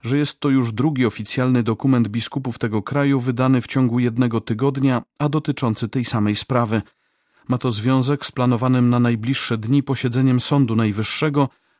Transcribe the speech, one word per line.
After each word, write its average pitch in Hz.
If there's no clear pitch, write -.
że 127
jest 147
to 147
już 127
drugi 127
oficjalny 123
dokument 117
biskupów 117
tego 107
kraju 139
wydany 127
w -
ciągu 127
jednego 120
tygodnia, 131
a 147
dotyczący 135
tej 120
samej 107
sprawy. 113
Ma 123
to 127
związek 131
z -
planowanym 123
na 123
najbliższe 120
dni 127
posiedzeniem 127
Sądu 123
Najwyższego, 113